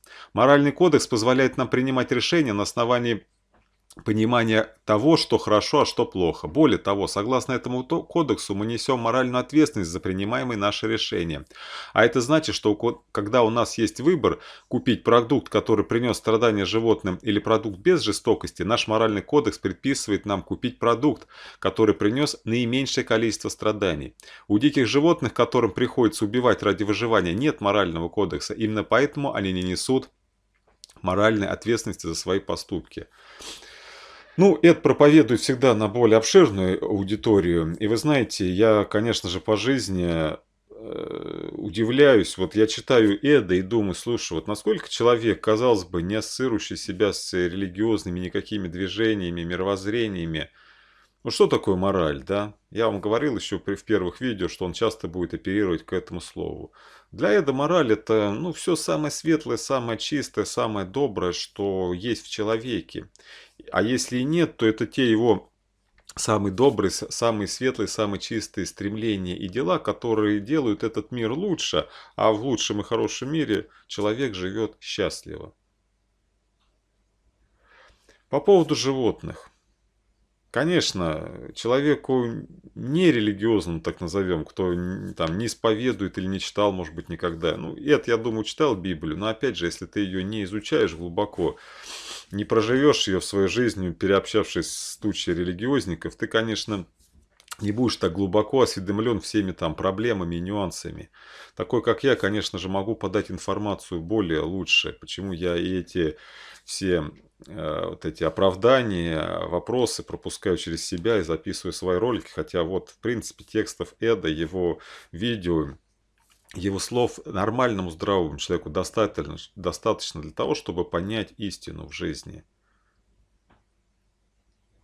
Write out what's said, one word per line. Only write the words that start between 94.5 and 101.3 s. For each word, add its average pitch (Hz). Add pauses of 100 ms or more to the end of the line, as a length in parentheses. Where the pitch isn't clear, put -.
с -
тучей 92
религиозников, 90
ты, -
конечно, 110 (760)
не 104
будешь 117
так 90
глубоко 101
осведомлен 101
всеми 95
там 80
проблемами 95
и 85
нюансами. 90 (460)